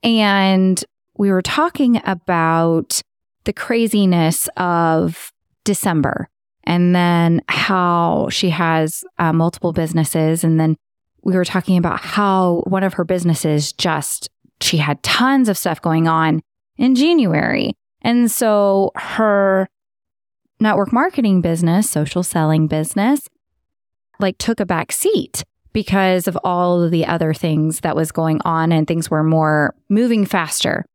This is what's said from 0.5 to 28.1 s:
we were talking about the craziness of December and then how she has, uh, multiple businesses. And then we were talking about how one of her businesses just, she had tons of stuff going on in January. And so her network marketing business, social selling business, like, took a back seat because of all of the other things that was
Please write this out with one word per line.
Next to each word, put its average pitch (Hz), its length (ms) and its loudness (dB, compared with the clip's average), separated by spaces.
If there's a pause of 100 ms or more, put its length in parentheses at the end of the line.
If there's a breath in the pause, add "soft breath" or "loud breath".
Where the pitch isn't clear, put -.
we 202 120 0
were 185 120 2
talking 269 640 0
about 165 960 0 (420)
the - 80 -4
craziness 196 1040 2
of 170 760 0 (320)
December 170 640 -2 (340)
and 175 320 2
then 170 540 2
how 170 800 0
she 180 220 -2
has, 160 520 -2 (160)
uh, 160 140 0
multiple 165 400 0
businesses. 160 720 0
And 160 140 2
then 160 180 0 (460)
we 185 120 0
were 180 80 0
talking 180 340 0
about 170 220 -2
how 190 680 0
one 190 180 -2
of 185 100 -2
her 180 100 -4
businesses 165 680 -2
just, - 560 -6 (320)
she - 160 0
had 147 260 -2
tons 262 460 2
of 190 80 -2
stuff 165 240 -4
going 165 260 2
on 160 340 0 (360)
in 254 180 2
January. 240 800 0 (260)
And 240 300 0
so 202 640 0
her 196 720 0 (920)
network 202 340 0
marketing 233 480 0
business, 170 480 0
social 151 340 -2
selling 156 440 0
business, 196 600 -2 (920)
like, 190 160 -2
took - 220 -4
a 202 60 -2
back 175 260 -4
seat - 520 -2 (300)
because 190 540 0
of 175 160 -4
all 180 400 0
of 165 80 0
the 165 140 0
other 165 280 -2
things 156 480 -2
that - 140 -4
was 160 160 -2